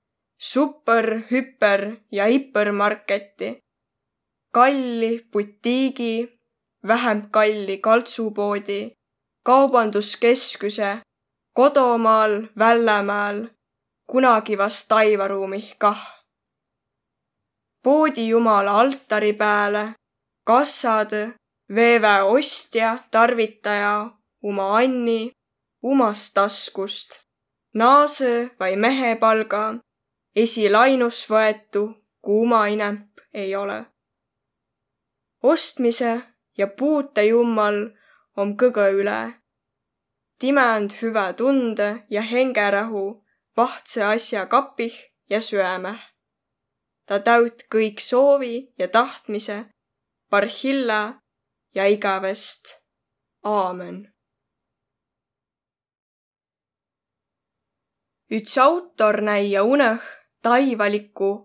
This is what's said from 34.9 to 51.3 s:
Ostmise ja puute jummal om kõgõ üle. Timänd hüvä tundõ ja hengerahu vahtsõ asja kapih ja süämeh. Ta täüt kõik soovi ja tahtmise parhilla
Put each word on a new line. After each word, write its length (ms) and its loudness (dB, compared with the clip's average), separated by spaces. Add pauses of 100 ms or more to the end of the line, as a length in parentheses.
Ostmise 720 0 (460)
ja 80 0
puute 580 0
jummal 540 2 (580)
om 200 -4
kõgõ 340 2 (100)
üle. 200 -4 (1200)
Timänd 600 0
hüvä 260 -2 (100)
tundõ 540 0 (200)
ja 140 -4
hengerahu 800 -2 (520)
vahtsõ 580 -2
asja 320 -6
kapih 500 -2 (340)
ja 100 0
süämeh. 600 -4 (1080)
Ta 140 -2
täüt 520 0
kõik 280 -2
soovi 800 0
ja 100 -4
tahtmise 720 -4 (720)
parhilla 880 -2 (540)